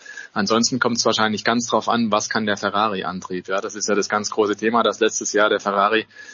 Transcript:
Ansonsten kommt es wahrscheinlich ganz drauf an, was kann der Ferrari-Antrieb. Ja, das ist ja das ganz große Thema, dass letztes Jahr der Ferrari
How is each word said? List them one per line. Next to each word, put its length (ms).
Ansonsten 460
kommt 180
es 80
wahrscheinlich 400
ganz 220
drauf 240
an, 200
was 200
kann 160
der 100
Ferrari-Antrieb. 920
Ja, 120
das 140
ist 120
ja 80
das 140
ganz 220
große 260
Thema, 260
dass 160
letztes 360
Jahr 160
der 100
Ferrari 460